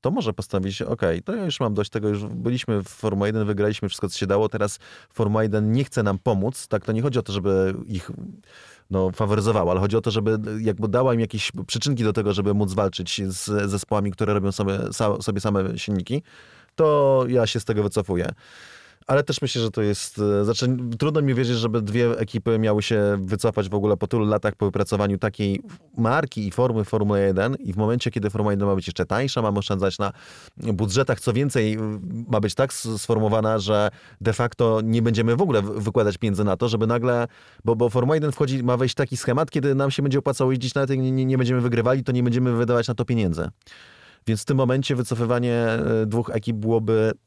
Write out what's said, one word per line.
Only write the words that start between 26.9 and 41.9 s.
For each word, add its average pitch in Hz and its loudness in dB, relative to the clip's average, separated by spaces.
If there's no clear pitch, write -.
jeden 98 2
i - -8
w 90 -4
momencie, 113 0
kiedy 104 -2
Formuła 104 0
jeden 101 2
ma 98 4
być 92 -2
jeszcze 87 -2
tańsza, 123 -2
mamy 104 0
oszczędzać 95 -2
na 101 -2
budżetach, 110 -2
co 123 -2
więcej, 113 0
ma 113 2
być 104 0
tak 135 0
s-, - -8
sformułowana, 110 2
że 104 2
de 107 0
facto 113 2
nie 113 2
będziemy 117 2
w 170 2
ogóle 123 2
w-, 104 -4
wykładać 104 2
pieniędzy 104 0
na 95 2
to, 120 0
żeby 110 0
nagle, 120 0
bo, 117 2
bo 117 2
Formuła 127 2
jeden 151 0
wchodzi, 131 0
ma 123 2
wejść 123 0
taki 135 -2
schemat, 135 0
kiedy 139 0
nam 135 2
się 139 -2
będzie 139 2
opłacało 131 0
jeździć, 127 -2
nawet 139 0
jak 135 2
nie, 131 0
nie, 131 2
nie 131 2
będziemy 127 2
wygrywali, 120 2